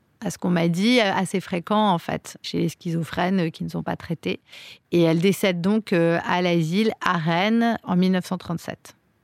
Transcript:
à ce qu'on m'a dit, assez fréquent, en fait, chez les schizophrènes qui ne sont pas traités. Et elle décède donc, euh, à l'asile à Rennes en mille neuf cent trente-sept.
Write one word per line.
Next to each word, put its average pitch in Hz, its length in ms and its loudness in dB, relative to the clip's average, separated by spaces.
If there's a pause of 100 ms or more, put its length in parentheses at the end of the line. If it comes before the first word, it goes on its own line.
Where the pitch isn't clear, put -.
(240)
à 185 80 -4
ce - 60 -12
qu'on 185 120 -4
m'a 170 200 2
dit, 220 320 2
assez 190 400 0
fréquent, 208 480 0
en 175 80 2
fait, - 440 -8
chez - 180 -6
les 170 100 0
schizophrènes 170 840 -2
qui 170 140 -10
ne 165 40 -8
sont 165 140 -8
pas 170 140 -6
traités. - 420 -8 (520)
Et 170 100 4
elle 165 180 4
décède 185 400 2
donc, 208 320 0
euh, 170 340 2
à 180 160 0
l'asile 175 520 2 (100)
à 180 140 2
Rennes 208 680 2
en 185 140 0
mille 185 160 4
neuf 180 120 -2
cent 185 120 -6
trente-sept. - 580 -10 (280)